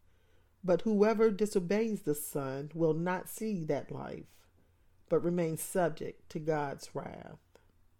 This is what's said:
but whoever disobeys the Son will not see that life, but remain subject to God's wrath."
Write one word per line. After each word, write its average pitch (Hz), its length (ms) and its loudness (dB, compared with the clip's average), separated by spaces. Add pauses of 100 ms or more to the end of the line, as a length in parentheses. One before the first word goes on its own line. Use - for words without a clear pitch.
(640)
but 175 200 2
whoever 220 460 6
disobeys 202 760 0
the 147 120 0
Son 139 580 -6
will 160 200 2
not 180 360 -2
see 208 360 -4
that 143 260 -2
life, 135 320 -8 (880)
but 160 120 4
remain 165 360 0
subject - 720 -2
to 170 100 -8
God's 151 560 -2
wrath." - 640 -12 (400)